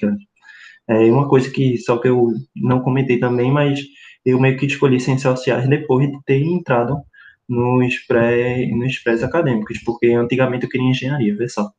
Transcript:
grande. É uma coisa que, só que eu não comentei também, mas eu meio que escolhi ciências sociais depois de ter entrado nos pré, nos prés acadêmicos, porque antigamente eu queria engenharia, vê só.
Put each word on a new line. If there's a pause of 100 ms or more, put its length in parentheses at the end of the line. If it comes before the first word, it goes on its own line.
grande. (640)
É
uma
coisa
que,
só
que
eu (260)
não
comentei
também,
mas (440)
eu
meio
que
escolhi
ciências
sociais
depois
de
ter
entrado (520)
nos
pré,
nos
prés
acadêmicos,
porque
antigamente
eu
queria
engenharia,
vê
só.